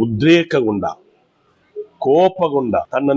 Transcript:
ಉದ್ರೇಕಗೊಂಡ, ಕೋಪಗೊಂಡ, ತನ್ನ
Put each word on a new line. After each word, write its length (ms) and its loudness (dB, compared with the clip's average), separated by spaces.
ಉದ್ರೇಕಗೊಂಡ, 800 0
ಕೋಪಗೊಂಡ, 760 0
ತನ್ನ 240 0